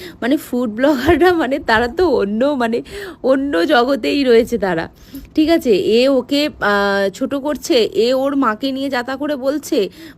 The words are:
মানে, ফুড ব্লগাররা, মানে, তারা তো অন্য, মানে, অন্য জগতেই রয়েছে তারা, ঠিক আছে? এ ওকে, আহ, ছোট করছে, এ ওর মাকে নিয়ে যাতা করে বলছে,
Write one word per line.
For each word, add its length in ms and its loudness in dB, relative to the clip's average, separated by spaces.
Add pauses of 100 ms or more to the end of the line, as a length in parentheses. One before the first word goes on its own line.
(220)
মানে, 140 0
ফুড 340 -4
ব্লগাররা, 640 2
মানে, 260 -2
তারা 300 0
তো 200 0
অন্য, 360 0
মানে, 380 0 (400)
অন্য 440 2
জগতেই 580 2
রয়েছে 340 4
তারা, 300 -2 (460)
ঠিক 160 2
আছে? 260 2
এ 320 2
ওকে, 380 0
আহ, 680 0
ছোট 200 -6
করছে, 420 -2 (180)
এ 200 2
ওর 220 -2
মাকে 360 -2
নিয়ে 180 -6
যাতা 260 -4
করে 200 -4
বলছে, 520 -2 (300)